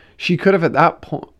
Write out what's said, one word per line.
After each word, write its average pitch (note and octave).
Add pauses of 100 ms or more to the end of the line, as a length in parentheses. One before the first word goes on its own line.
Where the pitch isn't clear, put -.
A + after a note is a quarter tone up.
(160)
She E3+
could G3
have E3+
at D3+
that D#3+
po-, -